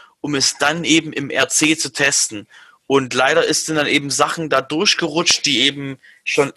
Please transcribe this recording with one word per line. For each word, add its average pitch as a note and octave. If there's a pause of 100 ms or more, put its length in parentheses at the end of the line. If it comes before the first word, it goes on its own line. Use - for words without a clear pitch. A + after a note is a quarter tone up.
(200)
um D3
es C3
dann D#3
eben D#3
im C3+
R B2+
C D#3
zu -
testen. C#3 (400)
Und C3
leider C#3
ist, -
sind D#3+
dann C#3+
eben C#3+
Sachen D3
da C3+
durchgerutscht, E3
die C3
eben C#3 (260)
schon, -